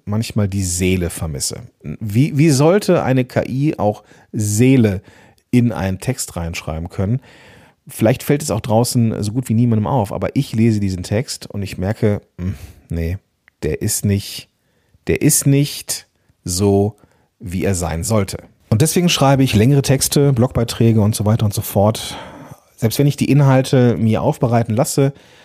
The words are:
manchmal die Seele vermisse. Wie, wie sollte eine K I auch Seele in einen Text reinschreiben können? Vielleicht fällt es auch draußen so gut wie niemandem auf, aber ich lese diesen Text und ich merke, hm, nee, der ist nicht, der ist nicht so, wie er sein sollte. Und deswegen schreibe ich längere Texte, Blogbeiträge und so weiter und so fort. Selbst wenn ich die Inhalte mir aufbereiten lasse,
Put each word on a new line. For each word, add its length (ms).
manchmal 420
die 160
Seele 460
vermisse. 540
Wie, 560
wie 140
sollte 520
eine 220
K 200
I 320
auch 260
Seele 680
in 220
einen 260
Text 380
reinschreiben 500
können? 320
Vielleicht 360
fällt 180
es 100
auch 100
draußen 600
so 100
gut 160
wie 60
niemandem 340
auf, 240
aber 240
ich 180
lese 260
diesen 240
Text 440
und 140
ich 160
merke, 440
hm, 160
nee, 280
der 200
ist 240
nicht, 440
der 140
ist 240
nicht 600
so, 520
wie 240
er 120
sein 280
sollte. 360
Und 120
deswegen 280
schreibe 340
ich 100
längere 300
Texte, 500
Blogbeiträge 680
und 120
so 120
weiter 200
und 80
so 80
fort. 560
Selbst 200
wenn 100
ich 100
die 120
Inhalte 680
mir 240
aufbereiten 540
lasse, 380